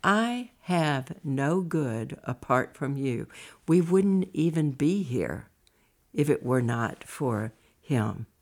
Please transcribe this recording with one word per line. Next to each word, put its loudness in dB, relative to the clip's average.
"I 0
have 0
no 0
good -4
apart -2
from -4
you." -4
We 6
wouldn't 2
even 2
be 0
here -4
if 0
it 2
were 2
not -4
for -4
him. -2